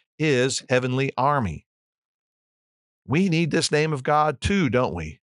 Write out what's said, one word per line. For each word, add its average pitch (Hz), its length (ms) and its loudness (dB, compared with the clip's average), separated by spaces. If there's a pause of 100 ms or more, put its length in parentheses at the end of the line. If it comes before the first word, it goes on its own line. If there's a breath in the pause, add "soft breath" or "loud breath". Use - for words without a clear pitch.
(180)
his 135 520 0
heavenly 127 480 0
army. 123 500 -2 (1400)
We 175 220 0
need 160 240 0
this - 180 0
name 156 220 0
of 139 100 -4
God 151 380 0
too, 196 300 0
don't 123 260 0
we? 78 240 -10 (120)